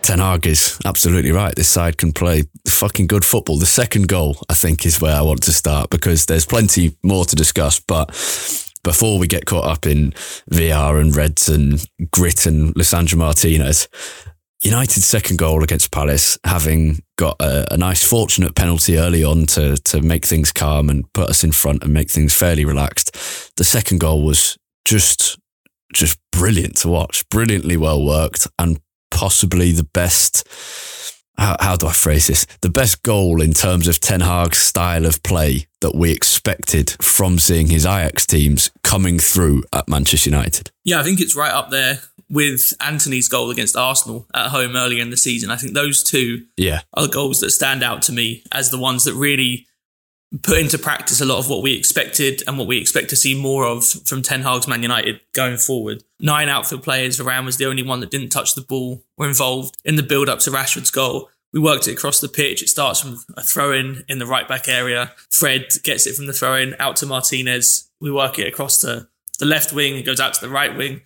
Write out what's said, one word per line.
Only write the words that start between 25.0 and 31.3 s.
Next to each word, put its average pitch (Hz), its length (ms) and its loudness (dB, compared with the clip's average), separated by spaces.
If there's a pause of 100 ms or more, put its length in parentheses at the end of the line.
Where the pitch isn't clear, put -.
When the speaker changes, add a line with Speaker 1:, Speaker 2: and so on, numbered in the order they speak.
Speaker 1:
just 78 260 0 (120)
brilliant 90 460 0
to 85 120 0
watch, 82 400 -2
brilliantly 101 460 2
well 78 300 2
worked, 76 420 0 (120)
and 80 200 0 (300)
possibly 90 600 2
the 82 120 2
best, - 640 0 (920)